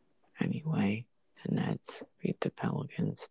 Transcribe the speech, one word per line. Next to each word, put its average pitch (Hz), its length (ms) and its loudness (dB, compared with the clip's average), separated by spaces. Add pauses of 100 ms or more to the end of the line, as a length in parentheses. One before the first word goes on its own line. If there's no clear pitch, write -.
(400)
Anyway, 107 680 2 (380)
the - 120 0
Nets - 360 -2 (300)
beat - 200 0
the - 100 4
Pelicans - 680 -2 (120)